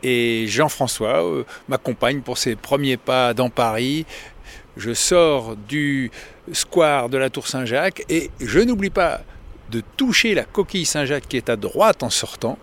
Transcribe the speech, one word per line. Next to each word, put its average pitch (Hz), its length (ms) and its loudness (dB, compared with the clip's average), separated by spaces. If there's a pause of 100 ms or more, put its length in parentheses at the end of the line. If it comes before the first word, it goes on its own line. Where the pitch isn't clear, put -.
et 117 440 2
Jean-François, 120 760 0
euh, 87 200 0 (260)
m'accompagnent 131 520 -2
pour 123 160 -6
ces 117 180 -2
premiers 135 420 0
pas 127 360 2
dans 123 160 2
Paris. 123 560 0 (720)
Je 110 160 -6
sors 139 640 2
du 135 560 -2 (420)
square 143 560 2
de 135 80 -2
la 131 120 2
Tour - 180 -8
Saint-Jacques 131 640 -2
et 160 300 0
je 127 200 2
n'oublie 208 300 2
pas 170 320 0 (480)
de 117 120 -4 (140)
toucher 233 380 2
la 139 100 2
coquille 185 420 -2
Saint-Jacques 143 420 -2
qui 135 100 -2
est - 120 -4
à 202 60 4
droite 202 480 2
en 120 60 -2
sortant. - 540 -4